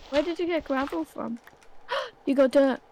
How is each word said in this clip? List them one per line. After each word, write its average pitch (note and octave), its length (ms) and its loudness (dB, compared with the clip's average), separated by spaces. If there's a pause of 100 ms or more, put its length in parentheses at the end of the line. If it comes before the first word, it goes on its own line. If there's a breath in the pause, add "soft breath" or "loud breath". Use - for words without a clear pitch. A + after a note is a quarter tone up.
(100)
Where C#4+ 120 2
did D#4+ 160 -2
you F4 80 -2
get E4 180 -2
gravel C#4 400 -4
from? A#3 400 -10
<gasps> - 800 -10
You C#4 80 0
got C4 180 4
dirt. C#4 280 4 (120)